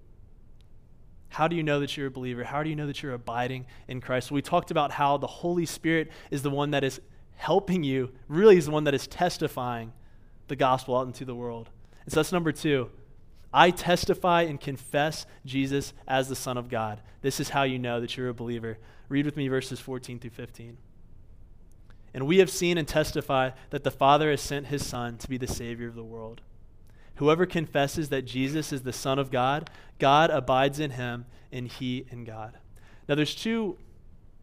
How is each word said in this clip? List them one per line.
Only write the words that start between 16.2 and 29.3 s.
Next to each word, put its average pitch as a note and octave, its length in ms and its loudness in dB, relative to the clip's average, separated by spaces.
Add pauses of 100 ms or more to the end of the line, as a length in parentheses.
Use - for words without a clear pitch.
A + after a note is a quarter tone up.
the C3 80 -4
Son B2+ 200 -4
of B2 120 -6
God. A2 320 -4 (220)
This C3+ 180 -2
is C#3 100 -4
how C#3 120 2
you C3 160 0
know A#2+ 220 -2
that A#2 160 -6
you're B2+ 120 -4
a B2 60 -6
believer. A#2 440 -6 (300)
Read C#3+ 160 2
with D3 120 -2
me C#3 120 -2
verses C3 320 -2
fourteen B2 380 -10
through A#2+ 120 -12
fifteen. A#2 480 -16 (1400)
"And C3 120 -4
we F3 120 6
have F#3 120 6
seen F3 260 0
and D#3 100 -2
testify C#3 640 0 (200)
that C#3+ 140 -6
the C3+ 60 2
Father D3 400 6
has C#3 100 2
sent C#3+ 260 -6
his C#3 200 -4
Son A#2+ 320 -6
to - 100 -12
be B2+ 100 -4
the B2 80 -4
Savior A#2+ 420 -6
of A#2 60 -12
the A2+ 100 -12
world. A2+ 380 -14 (720)
Whoever D#3+ 280 6
confesses D#3 640 0
that C3+ 140 0
Jesus C3+ 500 -2
is C3 100 -6
the B2+ 100 -6
Son C3+ 260 -2
of C3 120 -2